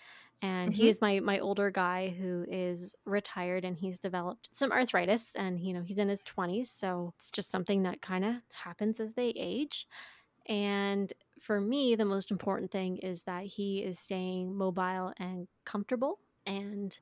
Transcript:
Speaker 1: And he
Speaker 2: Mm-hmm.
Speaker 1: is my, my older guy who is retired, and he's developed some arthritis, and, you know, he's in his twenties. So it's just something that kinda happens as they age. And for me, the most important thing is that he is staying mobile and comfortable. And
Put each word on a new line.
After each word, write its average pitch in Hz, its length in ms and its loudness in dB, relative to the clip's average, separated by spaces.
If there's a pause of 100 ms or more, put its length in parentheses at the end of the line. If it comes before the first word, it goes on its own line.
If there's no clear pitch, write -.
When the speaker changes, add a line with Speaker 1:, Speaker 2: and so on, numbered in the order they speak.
(420)
Speaker 1:
And 185 320 2
he 214 140 8
Speaker 2:
Mm-hmm. - 20 10
Speaker 1:
is 214 120 4
my, 202 200 4
my 196 180 2
older 202 320 2
guy 185 380 2
who 180 400 -2
is 180 460 -4 (100)
retired, 185 600 -2
and 180 120 -4
he's 180 220 -6
developed 180 540 -4
some - 200 2
arthritis, 214 600 4
and, 185 240 -2
you 185 140 -2
know, 175 100 -4
he's 190 160 -2
in 202 100 4
his 196 140 0
twenties. 190 480 -2
So 175 460 -2
it's - 140 -8
just - 200 -2
something 190 320 2
that 180 200 -2
kinda 196 400 0 (100)
happens 214 460 -2
as 220 160 -6
they 247 160 0
age. - 560 -4 (580)
And 202 680 0 (280)
for 208 220 0
me, 240 340 4
the 214 100 4
most 196 260 0
important 190 400 -2
thing 185 260 -2
is 185 260 -4
that 185 220 -4
he 196 380 -2
is 185 160 -4
staying 185 580 -2
mobile 185 600 0
and 185 300 -6 (180)
comfortable. 254 540 -2 (260)
And 202 560 -6